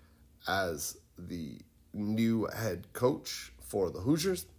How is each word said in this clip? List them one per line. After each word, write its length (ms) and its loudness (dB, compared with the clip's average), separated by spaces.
as 500 -2
the 420 -8
new 540 2
head 460 -2
coach 580 0
for 300 0
the 80 -8
Hoosiers. 480 2